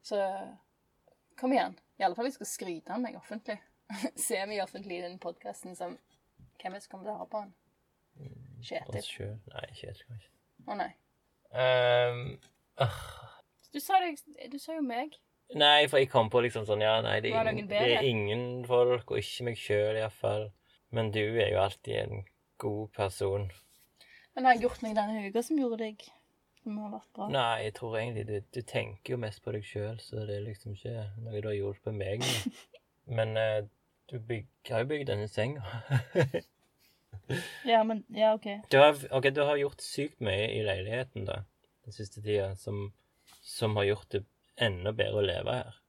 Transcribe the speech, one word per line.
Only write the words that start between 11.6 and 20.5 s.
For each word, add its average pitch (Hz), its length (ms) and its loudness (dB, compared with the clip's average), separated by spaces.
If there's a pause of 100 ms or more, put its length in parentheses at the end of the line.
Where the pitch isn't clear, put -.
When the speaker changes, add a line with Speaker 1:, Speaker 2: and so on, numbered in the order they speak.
Speaker 2:
øh. 117 200 0 (760)
Speaker 1:
Du 294 60 -4
sa 381 220 4
det, 330 160 -4 (340)
du 285 80 -12
sa 320 140 -10
jo 320 80 -4
meg. 262 340 -4 (340)
Speaker 2:
Nei, 147 380 8
for 143 140 4
jeg 135 80 4
kom 110 200 6
på 123 120 6
liksom 113 240 0
sånn, 104 160 2
ja, 110 200 6
nei, 107 200 2
det 110 80 0
er 110 80 0
Speaker 1:
Var - 80 4
det 220 80 2
Speaker 2:
ingen, 214 120 -4
Speaker 1:
noen 185 40 -12
Speaker 2:
det - 80 0
er 120 120 4
Speaker 1:
bedre? 127 200 4
Speaker 2:
ingen 110 340 0 (220)
folk, 123 460 4
og 117 60 0
ikke - 280 -4
meg 117 120 -4
selv 104 400 2
i 110 40 0
hvert 110 160 -4
fall. 107 280 0 (480)